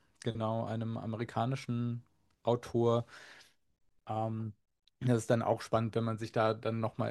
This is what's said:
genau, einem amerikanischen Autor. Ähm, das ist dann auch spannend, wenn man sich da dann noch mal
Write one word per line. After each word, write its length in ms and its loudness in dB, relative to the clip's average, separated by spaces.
genau, 460 -2
einem 320 -4
amerikanischen 1080 -2
Autor. 640 2
Ähm, 440 -4
das 180 4
ist 120 0
dann 120 4
auch 180 2
spannend, 340 0
wenn 100 2
man 140 -2
sich 140 -8
da 220 4
dann 260 -2
noch 180 -4
mal 120 0